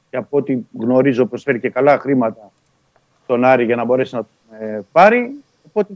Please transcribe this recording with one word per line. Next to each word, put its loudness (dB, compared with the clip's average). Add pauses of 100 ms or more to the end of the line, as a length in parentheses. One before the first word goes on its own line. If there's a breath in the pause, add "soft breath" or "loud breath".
(100)
και -8
από -6
ό,τι -2 (200)
γνωρίζω 2
προσφέρει -6
και -4
καλά 2
χρήματα -2 (720)
στον 0
Άρη 4
για 0
να -4
μπορέσει -2
να -6
τον, -16
ε, -8 (120)
πάρει. 4 (340)
Οπότε -6